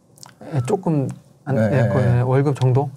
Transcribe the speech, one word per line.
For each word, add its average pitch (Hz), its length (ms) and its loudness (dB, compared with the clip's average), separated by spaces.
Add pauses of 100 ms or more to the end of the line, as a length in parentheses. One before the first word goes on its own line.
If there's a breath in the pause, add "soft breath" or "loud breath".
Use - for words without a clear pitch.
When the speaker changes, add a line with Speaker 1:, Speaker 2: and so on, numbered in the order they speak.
(540)
Speaker 1:
예, 139 80 0
조금 165 460 -2 (380)
안, 135 100 -2
Speaker 2:
네, 113 100 2
Speaker 1:
예, 104 40 0 (140)
Speaker 2:
네, 120 60 2
Speaker 1:
거의 - 160 2
Speaker 2:
네. 120 160 2
Speaker 1:
월급 131 380 0
정도? 127 380 2